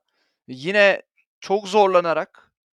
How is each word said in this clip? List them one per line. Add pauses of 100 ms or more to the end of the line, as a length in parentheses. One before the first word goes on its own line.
(480)
yine (380)
çok
zorlanarak, (220)